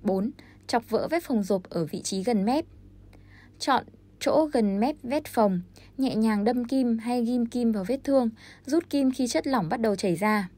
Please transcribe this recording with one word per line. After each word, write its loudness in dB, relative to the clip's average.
Bốn, 0
chọc -2
vỡ 0
vết 0
phồng 0
rộp 0
ở -2
vị -8
trí -4
gần 0
mép. 0
Chọn 2
chỗ 4
gần 0
mép 0
vết -4
phồng, 2
nhẹ 0
nhàng 2
đâm 0
kim 0
hay -2
ghim 0
kim 0
vào -2
vết -2
thương, 2
rút 0
kim 2
khi 0
chất -2
lỏng 0
bắt -2
đầu 2
chảy 0
ra. 0